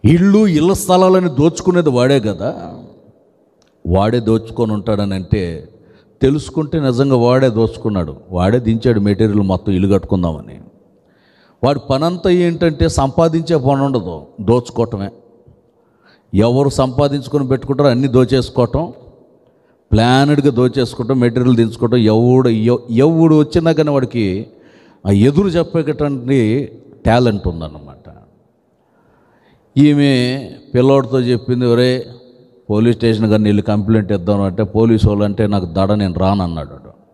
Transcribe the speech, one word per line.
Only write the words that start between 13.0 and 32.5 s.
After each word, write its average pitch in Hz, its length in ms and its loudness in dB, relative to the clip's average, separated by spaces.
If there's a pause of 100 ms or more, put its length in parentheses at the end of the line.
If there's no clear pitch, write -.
పని 135 240 0
ఉండదు, 92 400 -4 (200)
దోచుకోవటమే. 110 680 -2 (1200)
ఎవరు 123 360 2
సంపాదించుకొని 135 800 -2
పెట్టుకుంటారో 135 420 0
అన్నీ 127 180 0
దోచేసుకోవటం, 127 840 0 (1000)
ప్లానెడ్గా 135 600 2
దోచేసుకోవటం, 123 680 -2
మెటీరియల్ 120 360 2
దించుకోవటం. 113 420 0
ఎవడు, 120 520 4
ఎవ-, 113 320 0 (100)
ఎవడు 156 480 4
వచ్చినా 160 320 0
కానీ 151 180 0
వాడికి 117 580 -2 (600)
ఆ 101 40 2
ఎదురు 143 360 4
చెప్పేటటువంటి 139 1200 -2 (340)
టాలెంట్ 113 420 0
ఉందన్నమాట. 76 680 -12 (1600)
ఈమె 139 760 2 (220)
పిల్లోడితో 131 480 2
చెప్పింది, 123 440 -2
"ఒరే, 123 400 0 (640)